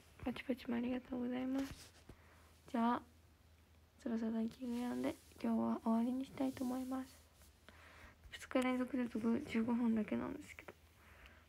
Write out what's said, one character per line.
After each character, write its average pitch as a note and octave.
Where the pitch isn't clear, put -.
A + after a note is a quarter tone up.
パ B3
チ -
パ B3+
チ -
も A#3
あ A#3
り B3
が B3+
と B3+
う B3
ご B3
ざ B3
い C4
ま C4
す。 C4+
じ -
ゃ A#3
あ、 -
そ B3
ろ A3+
そ A3+
ろ A3
ラ A3+
ン A3+
キ C4
ン A#3+
グ A#3+
読 B3
ん B3
で、 D4
今 A3+
日 A3+
は A3+
終 A3+
わ A3+
り B3
に C4
し -
た C4+
い C4
と C4
思 B3
い C4
ま C4
す。 -
二 -
日 C4
連 B3+
続 B3+
だ B3
と A3+
十 A3+
五 A#3
本 A#3
だ G#3+
け A#3
な A#3+
ん -
で D4+
す -
け -
ど。 -